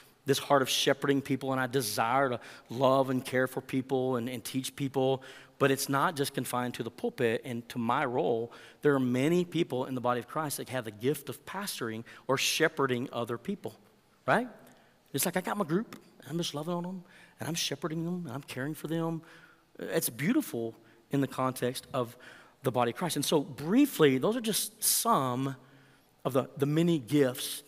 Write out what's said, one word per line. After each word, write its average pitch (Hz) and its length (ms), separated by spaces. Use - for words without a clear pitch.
this 135 140
heart 139 220
of 127 80
shepherding 139 520
people, 135 300
and 131 100
I 127 60
desire 123 600
to 120 100
love 131 400
and 127 140
care 127 240
for 131 140
people 131 540
and, 117 140
and 123 140
teach - 320
people. 131 480
But 139 140
it's 135 160
not 143 300
just 135 160
confined 123 400
to - 100
the 113 80
pulpit 127 540
and 120 240
to - 80
my 123 260
role. 123 480
There 147 120
are 135 60
many 135 460
people 156 400
in 131 100
the 123 60
body 123 180
of 113 80
Christ 156 300
that 123 120
have 127 140
the 110 80
gift 120 380
of - 160
pastoring 117 580
or 131 100
shepherding 135 760
other 120 240
people, - 380
right? 214 240
It's 139 120
like, 180 120
I 185 40
got 214 140
my 208 80
group, 165 320
and - 100
I'm 156 80
just 170 160
loving 151 200
on 175 100
them, 180 200
and 113 80
I'm 160 80
shepherding 165 480
them, 175 220
and 120 80
I'm 139 100
caring 135 300
for 156 140
them. 165 340
It's 95 300
beautiful 123 640
in 139 100
the 131 60
context 131 680
of 123 240
the 143 80
body 120 200
of - 60
Christ. 170 180
And 147 80
so 156 180
briefly, 151 760
those 175 180
are 254 60
just - 420
some 135 720
of 139 80
the, 127 240
the 139 80
many 165 320
gifts 131 720